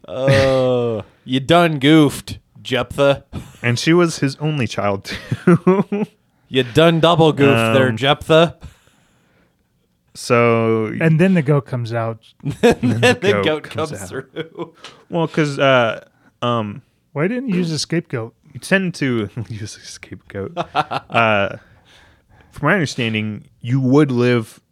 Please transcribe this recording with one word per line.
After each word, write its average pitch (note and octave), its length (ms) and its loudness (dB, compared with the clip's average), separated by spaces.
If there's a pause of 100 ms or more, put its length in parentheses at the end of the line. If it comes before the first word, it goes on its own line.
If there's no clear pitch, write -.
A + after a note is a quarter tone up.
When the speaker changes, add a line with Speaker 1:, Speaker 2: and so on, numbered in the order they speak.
Speaker 1:
Oh, B2+ 960 0 (220)
you C3 140 -2
done D#3+ 400 2
goofed, D3 600 4 (220)
Jephthah. C3+ 640 -2 (360)
Speaker 2:
and A#2+ 160 -2
she - 160 0
was E3+ 260 2
his C3+ 180 -2
only D3 300 -4
child, G2+ 380 -4
too. - 1040 0
<laughs> - 40 -20 (340)
Speaker 1:
You B2+ 140 0
done D#3+ 380 2
double D#3+ 320 4
goofed A2+ 400 2
there, C3 160 4
Speaker 2:
Um, A2 80 -4
Speaker 1:
Jephthah. D3+ 580 2 (1600)
Speaker 2:
so A2+ 720 0 (140)
Speaker 3:
And D#3+ 200 2
then F#3+ 140 4
the F3 80 4
goat C#3 240 0
comes A#2 280 -6
out. A2+ 260 -4 (180)
Speaker 1:
<laughs> - 60 -20 (180)
Then A#3 180 4 (220)
the B3 200 2
Speaker 2:
goat G3+ 240 0
Speaker 1:
goat D3+ 180 -2
Speaker 2:
comes D#3 280 -8
Speaker 1:
comes - 100 -12
Speaker 2:
out. - 80 -14
Speaker 1:
through. D#3 640 -14 (360)
Speaker 2:
Well, E3 180 -2
'cause, D3 320 -2
uh, B2 460 2 (360)
um, A#2 400 -4 (320)
Speaker 3:
Why D3 140 -4
didn't B3 220 -6
you F3+ 60 -2
use F3 160 -2
a D3 80 -6
scapegoat? B2 540 -6 (200)
Speaker 2:
you A#2+ 60 -16
tend F#3 360 -2
to A#2 340 -2 (100)
<laughs> G#2+ 100 -10
use G#2+ 280 -12
a - 40 -20
scapegoat. - 720 -14
Speaker 1:
<laughs> F3 200 -10
Speaker 2:
Uh, A2+ 840 -2 (960)
from - 180 -6
my G3 40 2
understanding, A2 760 -4 (140)
you B2+ 180 -2
would C3+ 320 4
live A#2+ 480 0 (120)